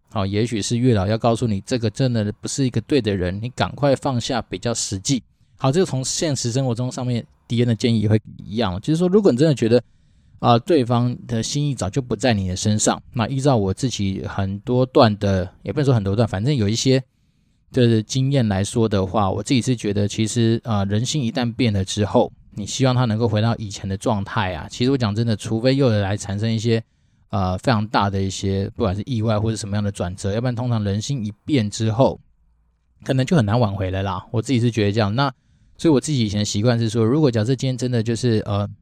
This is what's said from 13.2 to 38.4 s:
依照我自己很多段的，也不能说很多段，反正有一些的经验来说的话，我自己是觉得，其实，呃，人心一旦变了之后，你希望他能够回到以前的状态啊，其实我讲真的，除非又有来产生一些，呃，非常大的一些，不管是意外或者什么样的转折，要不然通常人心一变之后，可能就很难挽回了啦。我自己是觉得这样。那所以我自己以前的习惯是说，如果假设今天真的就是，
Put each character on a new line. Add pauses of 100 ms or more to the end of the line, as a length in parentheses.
依
照
我
自
己
很
多
段
的， (120)
也
不
能
说
很
多
段，
反
正
有
一
些 (680)
的
经
验
来
说
的
话，
我
自
己
是
觉
得，
其
实，
呃，
人
心
一
旦
变
了
之
后， (200)
你
希
望
他
能
够
回
到
以
前
的
状
态
啊，
其
实
我
讲
真
的，
除
非
又
有
来
产
生
一
些， (480)
呃，
非
常
大
的
一
些，
不
管
是
意
外
或
者
什
么
样
的
转
折，
要
不
然
通
常
人
心
一 (120)
变
之
后， (840)
可
能
就
很
难
挽
回
了
啦。
我
自
己
是
觉
得
这
样。
那 (440)
所
以
我
自
己
以
前
的
习
惯
是
说，
如
果
假
设
今
天
真
的
就
是，